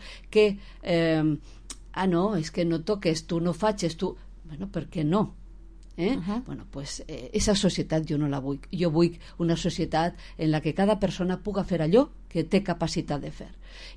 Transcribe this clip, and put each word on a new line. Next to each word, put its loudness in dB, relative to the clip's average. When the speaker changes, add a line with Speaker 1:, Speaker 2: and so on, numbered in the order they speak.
Speaker 1:
que, 6
em, 4
ah, 0
no, 4
és -2
que 0
no 2
toques, 0
tu 0
no 0
faig, 0
tu... -4
Bueno, -10
per -6
què -2
no? 2
Eh? 0
Speaker 2:
Ujú. -4
Speaker 1:
Bueno, -10
pues, -10
eh, -12
esa 4
societat 2
jo 0
no 2
la 0
vull. -4
Jo 0
vull 4
una 2
societat 0
en 2
la 2
que 0
cada 4
persona 0
puga -2
fer 0
allò 8
que 0
té 2
capacitat -2
de -8
fer. -14